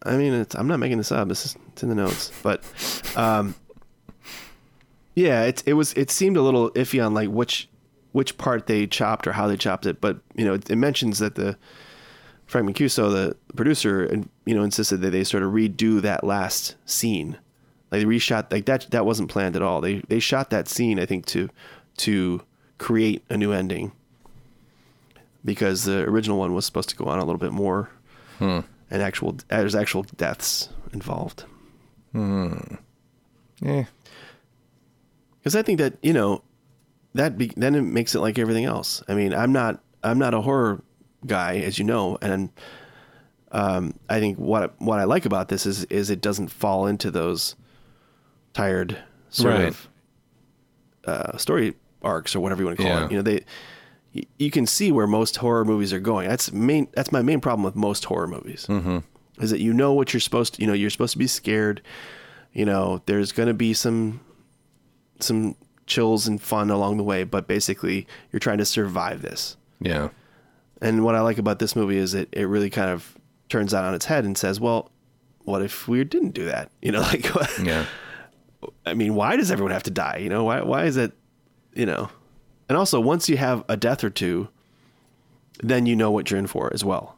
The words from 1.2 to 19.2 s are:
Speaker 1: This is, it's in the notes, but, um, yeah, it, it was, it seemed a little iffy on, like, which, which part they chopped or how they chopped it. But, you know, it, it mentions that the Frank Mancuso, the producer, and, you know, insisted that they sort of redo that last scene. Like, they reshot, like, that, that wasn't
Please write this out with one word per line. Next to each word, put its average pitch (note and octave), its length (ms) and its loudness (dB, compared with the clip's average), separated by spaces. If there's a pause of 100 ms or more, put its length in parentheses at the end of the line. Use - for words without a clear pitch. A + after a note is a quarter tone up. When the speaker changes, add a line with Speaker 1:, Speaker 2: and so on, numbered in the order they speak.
Speaker 1:
This - 180 -4
is, - 100 -8 (140)
it's - 140 -10
in A#2+ 60 0
the A2+ 60 0
notes, G2 360 -2 (120)
but, G2+ 180 0 (540)
um, A2 400 0 (1600)
yeah, C#3+ 300 4
it, B2+ 200 0
it C#3+ 80 4
was, D3+ 200 2
it C3+ 180 0
seemed F#3+ 260 4
a D3 60 6
little B2+ 280 4
iffy B2+ 320 0
on, G#2+ 100 2
like, G#2+ 160 0
which, A#2 380 -2 (440)
which C3 260 0
part A#2+ 300 0
they G#2 180 2
chopped G#2+ 400 -2
or D#2+ 60 0
how G2+ 160 0
they G2+ 100 2
chopped F#2+ 300 -2
it. E2+ 120 -2
But, G2+ 200 0 (160)
you A#2 100 0
know, G2 100 4
it, G2 140 -6
it A2 60 2
mentions B2 440 2
that G#2 160 -2
the G2 220 -2 (880)
Frank A2+ 220 0
Mancuso, A2+ 420 2
the F#2+ 240 0 (200)
producer, A2+ 500 2
and, G2+ 240 -2 (160)
you A2+ 100 2
know, G#2 80 4
insisted G2+ 380 0
that F#2+ 100 0
they F#2+ 120 2
sort G2 200 0
of F#2+ 80 0
redo A2 500 2
that G2 220 0
last G2 520 -2 (100)
scene. G2 520 -2 (540)
Like, G#2 100 0
they G#2 40 2
reshot, A2+ 460 2
like, G#2 140 -2
that, C3+ 260 0
that A#2 140 2
wasn't G#2 240 0